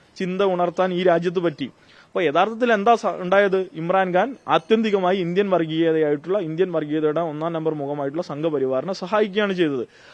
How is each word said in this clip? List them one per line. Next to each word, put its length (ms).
ചിന്ത 260
ഉണർത്താൻ 500
ഈ 100
രാജ്യത്ത് 360
പറ്റി. 320
അപ്പൊ 160
യഥാർത്ഥത്തിൽ 500
എന്താ 220
സ-, 120
ഉണ്ടായത്? 680
ഇമ്രാൻഖാൻ 640
ആത്യന്തികമായി 680
ഇന്ത്യൻ 340
വർഗീയതയായിട്ടുള്ള, 880
ഇന്ത്യൻ 340
വർഗീയതയുടെ 480
ഒന്നാം 320
നമ്പർ 220
മുഖമായിട്ടുള്ള 480
സംഘപരിവാറിനെ 680
സഹായിക്കുകയാണ് 600
ചെയ്തത്. 360